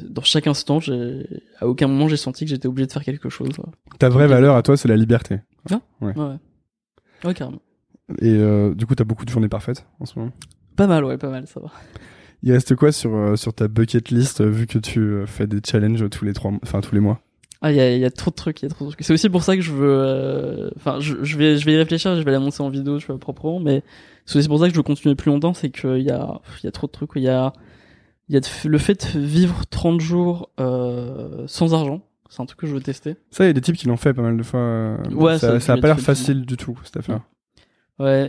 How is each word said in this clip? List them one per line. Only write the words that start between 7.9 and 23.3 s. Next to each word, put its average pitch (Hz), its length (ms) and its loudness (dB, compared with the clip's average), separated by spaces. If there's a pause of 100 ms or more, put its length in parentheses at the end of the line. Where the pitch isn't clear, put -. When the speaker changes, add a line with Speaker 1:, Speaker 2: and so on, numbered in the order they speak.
Speaker 2:
Et, 113 140 4
euh, 104 400 2
du 113 120 -2
coup, 127 100 0
t'as 120 80 2
beaucoup 110 200 -6
de 117 60 -10
journées 113 180 0
parfaites 113 380 -8 (140)
en - 60 -12
ce - 120 -12
moment ? 120 140 -8 (420)
Speaker 1:
Pas 202 140 2
mal, 160 160 2
ouais, 131 120 -4
pas 135 140 -8
mal, 131 160 -12
ça - 140 -16
va. - 80 -16 (760)
Speaker 2:
Il 127 80 2
reste 123 240 4
quoi 147 160 4
sur, 120 240 -4
euh, 104 220 0
sur 110 180 -4
ta 110 140 -2
bucket 113 420 0
list, 120 300 0
euh, 107 100 4
vu 113 160 -2
que 113 140 -2
tu, - 180 -4
euh, 104 280 -2
fais 104 200 -6
des 104 180 -4
challenges 110 460 0
tous - 140 -10
les 104 80 -2
trois 98 180 -6
m-, 101 140 -4
enfin, - 160 -4
tous - 160 -6
les 101 40 4
mois ? 104 200 2 (400)
Speaker 1:
Ah, 151 100 0
il 147 60 2
y 139 40 4
a, 127 140 4
il 127 60 0
y 127 40 2
a 127 60 2
trop - 220 -4
de - 20 -10
trucs, - 280 -8
il - 20 -10
y - 20 -6
a 143 40 -6
trop 160 160 -10
de 143 40 -10
trucs. 151 160 -14
C'est 160 60 2
aussi 160 160 4
pour 180 160 0
ça 185 100 2
que 185 80 -2
je 165 80 -6
veux, 143 180 2
euh, 135 840 0
enfin, 135 240 -6
je, 147 240 -4
je 151 160 -4
vais, 151 200 4
je 147 60 -4
vais 151 100 4
y - 20 6
réfléchir, 165 400 2
je 165 60 -2
vais 143 100 0
la 135 80 2
monter 139 200 -4
en 143 100 -4
vidéo, 139 280 -4
tu 147 80 -12
vois, 135 140 -8
proprement, 160 400 -8